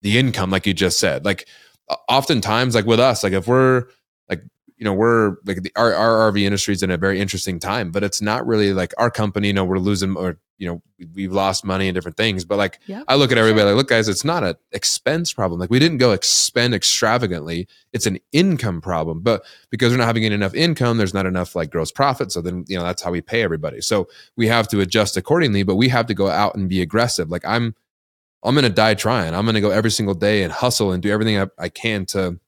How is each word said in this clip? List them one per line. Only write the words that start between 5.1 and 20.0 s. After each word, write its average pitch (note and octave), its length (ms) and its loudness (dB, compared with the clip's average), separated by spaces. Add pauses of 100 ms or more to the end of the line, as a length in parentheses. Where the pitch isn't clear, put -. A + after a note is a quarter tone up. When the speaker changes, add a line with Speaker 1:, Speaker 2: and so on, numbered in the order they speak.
Speaker 1:
like, F#2+ 180 -6
the, F2+ 140 -8
our, A2+ 180 4
our A2 280 4
R G#2+ 100 6
V G2+ 140 2
industry G2+ 280 0
is F#2 80 0
in F#2+ 80 0
a F2+ 80 0
very F#2+ 220 0
interesting F#2 400 -4
time, F#2+ 320 -4
but F#2+ 100 -2
it's G2+ 200 -2
not A2 260 -2
really, G#2+ 240 2
like, F#2 260 0
our A#2 140 2
company, G#2 360 -2
you G2+ 60 0
know, G2 120 2
we're F#2 120 0
losing, F#2+ 380 0
or, E2+ 240 -4 (180)
you F#2 120 -8
know, F2 120 -10 (160)
we, F2+ 160 -20
we've F#2+ 200 -6
lost G2 320 0
money F#2+ 240 0
and F2+ 60 -4
different F2 200 -6
things. G2 300 -2
But, G2 120 -2
like, G2+ 300 -2
Speaker 2:
Yep, - 220 -12
Speaker 1:
I C3 60 4
look C#3 140 4
at C3 60 4
Speaker 2:
for A2+ 40 4
Speaker 1:
everybody A2 240 4
Speaker 2:
sure. G2+ 80 4
Speaker 1:
like, G2+ 40 4
"Look, C3+ 140 0
guys, A2+ 180 2
it's G2 160 -2
not D#3+ 220 -2
an E2+ 100 -2 (160)
expense D#3 640 -4
problem. F2+ 260 -4
Like, F2+ 100 -4
we B2 100 4
didn't D#3+ 180 2
go A#2+ 160 4
expend - 600 0
extravagantly. F#2 920 -2 (240)
It's - 140 -4
an G2+ 140 -2 (120)
income C#3+ 480 0
problem." E2 400 -4
But G#2+ 240 0 (260)
because A#2+ 220 0
we're B2 60 2
not A#2 100 2